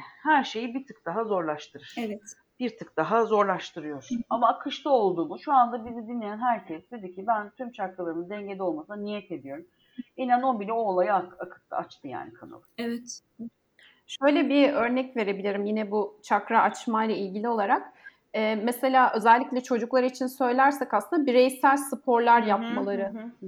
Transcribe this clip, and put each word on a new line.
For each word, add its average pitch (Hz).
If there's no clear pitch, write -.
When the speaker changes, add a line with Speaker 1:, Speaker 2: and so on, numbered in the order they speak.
Speaker 1:
Her 285
şeyi 233
bir 269
tık -
daha 196
zorlaştırır. 165
Speaker 2:
Evet. 208
Speaker 1:
Bir 240
tık -
daha 202
zorlaştırıyor. 175
Speaker 2:
Hı 247
hı. 233
Speaker 1:
Ama 233
akışta -
olduğu 180
bu. -
Şu 302
anda 233
bizi 233
dinleyen 214
herkes 220
dedi 190
ki, 190
"Ben 214
tüm 247
çakralarımın 175
dengede 196
olmasına 175
niyet 208
ediyorum." 147
İnan 247
o 254
bile 202
o 233
olayı 202
ak-, 180
akıttı, -
açtı -
yani 90
kanalı. 64
Speaker 2:
Evet. 240
Speaker 3:
Şöyle 285
bir 277
örnek 247
verebilirim 202
yine 214
bu 208
çakra 208
açmayla 220
ilgili 196
olarak. 233
Ee, 220
mesela 247
özellikle 247
çocuklar 247
için 254
söylersek 262
aslında 277
bireysel 262
sporlar 240
Speaker 1:
Hı 214
hı, 208
Speaker 3:
yapmaları. 202
Speaker 1:
hı 214
hı, 226